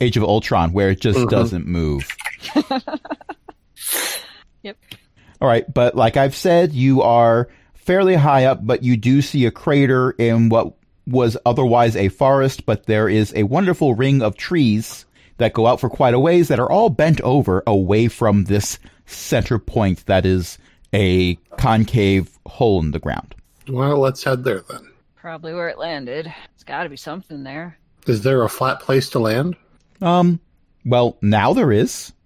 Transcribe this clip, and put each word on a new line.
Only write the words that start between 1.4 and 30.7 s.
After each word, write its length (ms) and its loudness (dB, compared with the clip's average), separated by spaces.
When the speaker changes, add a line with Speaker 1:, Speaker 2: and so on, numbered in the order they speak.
Speaker 1:
move. 420 -4
Speaker 3:
<laughs> 460 -6
Yep. 140 -14
Speaker 1:
All 80 0
right, 240 0
but 240 0
like 220 2
I've 180 0
said, 360 2
you 280 2
are 480 4
fairly 420 0
high 300 4
up, 220 0
but 160 0
you 160 2
do 240 2
see 240 0
a 40 2
crater 600 0
in 380 2
what 240 0
was 300 0
otherwise 500 2
a 120 0
forest, 580 0
but 180 -4
there 240 0
is 260 0
a 100 0
wonderful 500 0
ring 280 0
of 140 -2
trees 720 -2
that 160 0
go 120 2
out 140 2
for 80 -2
quite 240 0
a 80 2
ways 280 4
that 120 0
are 100 0
all 200 2
bent 320 2
over 440 0
away 420 2
from 360 0
this 340 -2
center 520 -4
point 480 -2
that 200 2
is 320 -2
a 440 2
concave 880 0
hole 360 0
in 100 -2
the 80 -8
ground. 360 -8
Speaker 2:
Well, 320 -2
let's 240 -2
head 220 -4
there 240 -2
then. 240 -20
Speaker 3:
Probably 380 -14
where 160 -8
it 80 -14
landed. 540 -10
It's 100 -20
gotta 260 -10
be 80 -20
something 460 -16
there. 340 -16
Speaker 2:
Is 160 -2
there 200 0
a 80 -2
flat 300 -4
place 300 -2
to 100 -4
land? 360 -2
Speaker 1:
Um, 360 2